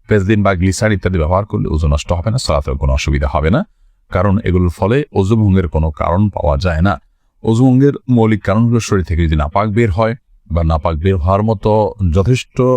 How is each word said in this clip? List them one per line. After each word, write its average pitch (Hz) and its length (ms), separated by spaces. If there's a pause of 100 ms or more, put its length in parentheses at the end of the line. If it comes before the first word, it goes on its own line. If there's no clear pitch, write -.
ভ্যাসলিন 104 360
বা 98 120
গ্লিসারিন 95 400
ইত্যাদি 92 220
ব্যবহার 90 280
করলে 101 240
অজু 80 180
নষ্ট 73 260
হবে 85 180
না, 123 60
সালাতের 73 380
কোনো 67 180
অসুবিধা 69 340
হবে 78 220
না, 147 160 (440)
কারণ 95 340
এগুলোর 90 260
ফলে 113 340 (100)
অজু 98 220
ভঙ্গের 95 320
কোনো 80 240
কারণ 87 380
পাওয়া 73 280
যায় 82 240
না। 95 200 (420)
অজু 113 220
ভঙ্গের 135 280 (160)
মৌলিক 110 340
কারণগুলো 117 360
শরীর 98 260
থেকে 85 200
যদি 80 100
নাপাক 78 340
বের 110 220
হয় 110 240 (360)
বা 82 120
নাপাক 80 320
বের 92 220
হওয়ার 95 260
মতো 107 500 (180)
যথেষ্ট 117 500 (160)